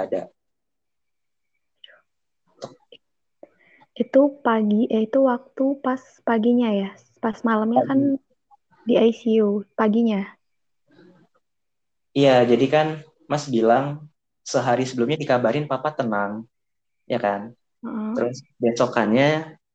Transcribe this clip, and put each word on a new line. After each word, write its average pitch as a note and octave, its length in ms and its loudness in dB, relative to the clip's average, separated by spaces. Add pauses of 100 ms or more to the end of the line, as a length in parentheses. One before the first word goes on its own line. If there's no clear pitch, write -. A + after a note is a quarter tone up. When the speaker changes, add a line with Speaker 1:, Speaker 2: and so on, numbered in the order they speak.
Speaker 1:
ada." F#2 120 -6 (3750)
Speaker 2:
Itu C#4 480 2
pagi, A3 480 0
eh, A3 160 0
itu C4+ 160 2
waktu C4+ 560 -2
pas C4 220 -4 (260)
paginya A#3 400 2
ya? G3 220 -2 (340)
Pas A3 140 -4 (100)
malamnya A3+ 400 0
kan C4+ 120 0 (160)
Speaker 1:
Pagi. - 680 -18
Speaker 2:
di A#3 160 0
I A3+ 160 4
C A3 240 0
U, G#3 320 0
paginya? A3 480 0 (1900)
Speaker 1:
Iya, C3 320 4
jadi A#2+ 240 4
kan D#3 200 2 (420)
Mas D3 180 -4
bilang C3 640 0 (320)
sehari B2+ 400 -2
sebelumnya B2+ 320 -2
dikabarin, C3 480 0
"Papa D3 320 -6
tenang," G#2+ 480 -4 (640)
ya A#2+ 100 -4
kan? G#2 380 -6 (260)
Speaker 2:
Heeh. A3 320 -8
Speaker 1:
Terus B2+ 300 -6 (160)
besokannya A#2+ 1000 0 (180)